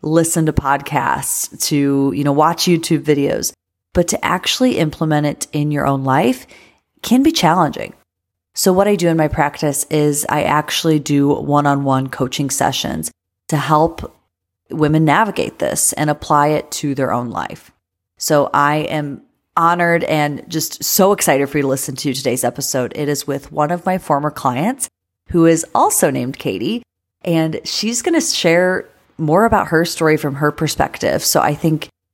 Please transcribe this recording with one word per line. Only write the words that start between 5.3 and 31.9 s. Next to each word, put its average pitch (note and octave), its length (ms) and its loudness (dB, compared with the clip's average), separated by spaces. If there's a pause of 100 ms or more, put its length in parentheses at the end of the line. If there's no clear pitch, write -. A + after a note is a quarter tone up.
in D3+ 180 -2
your C#3+ 160 -2
own C#3 160 0
life E3 420 0 (580)
can B3+ 200 4
be D#4 80 4
challenging. E3 600 0 (640)
So F#3+ 180 2
what G3 160 4
I G#3 80 2
do F3 100 0
in E3 80 2
my D#3 140 2
practice D3 560 -2
is D3 420 0
I D3 160 0
actually D3+ 560 0
do C#3+ 300 2
one-on-one C#3 800 0
coaching C3+ 400 -4
sessions - 600 -2 (380)
to - 80 -2
help D#3 580 0 (560)
women D#3 360 2
navigate A#2 540 0
this - 340 -2
and D3+ 160 -2
apply D3 400 0
it D3+ 220 -2
to C#3+ 220 -4
their C3 200 -2
own A#2+ 160 -4
life. - 420 -10 (460)
So D3 360 2
I D3 260 2
am D3 420 -6 (340)
honored E3+ 480 2
and D3 460 -2
just - 340 -6
so G3+ 300 4
excited C#3 340 2
for D3+ 100 -4
you C#3+ 40 2
to C#3 80 0
listen C3+ 260 -4
to C#3 180 -4
today's B2+ 300 -2
episode. B2 540 -4
It C#3+ 100 -4
is C#3+ 180 -4
with C#3 280 -8
one D3+ 180 0
of F3 140 -6
my F#3 120 0
former D3 320 -2
clients D3 600 -2 (400)
who E3 160 4
is E3 280 4
also B3 360 2
named C3 280 -4
Katie, D3 460 -4 (420)
and D#3+ 400 0
she's - 380 -4
gonna E4 180 2
share F3+ 680 2 (300)
more D#3+ 280 2
about A3 220 2
her E3 160 2
story D#3+ 320 0
from D3+ 200 -4
her D3 160 0
perspective. - 720 -2
So - 180 2
I D3 140 0
think D#3 340 -2 (240)